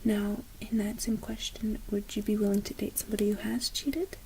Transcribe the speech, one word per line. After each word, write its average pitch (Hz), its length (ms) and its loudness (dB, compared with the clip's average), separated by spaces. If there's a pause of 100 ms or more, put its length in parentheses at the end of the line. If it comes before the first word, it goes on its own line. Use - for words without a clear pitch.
Now, 208 400 2 (180)
in - 160 -2
that 214 240 0
same 220 160 2
question, 220 640 -4 (120)
would 202 240 -2
you 214 80 0
be 214 140 2
willing 202 260 4
to - 100 -6
date - 240 -2
somebody 208 340 2
who 214 60 2
has 226 320 -2
cheated? 320 560 -2